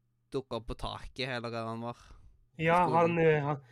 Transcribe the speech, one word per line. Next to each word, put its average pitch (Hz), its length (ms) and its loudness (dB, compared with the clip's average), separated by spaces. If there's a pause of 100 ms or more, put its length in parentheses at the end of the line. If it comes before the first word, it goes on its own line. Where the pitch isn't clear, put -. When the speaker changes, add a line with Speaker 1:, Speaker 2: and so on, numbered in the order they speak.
(320)
Speaker 1:
dukker 131 240 -8
opp 113 100 -10
på 127 80 -10
taket, 120 540 -10
eller 117 220 -8
hva 113 180 -8
han 113 120 -8
var. 120 160 -10 (600)
Speaker 2:
Ja, 165 280 4
Speaker 1:
På 156 40 0
skolen. 170 260 4
Speaker 2:
han, - 20 -2
eh, 156 260 4
han, 143 160 -4 (120)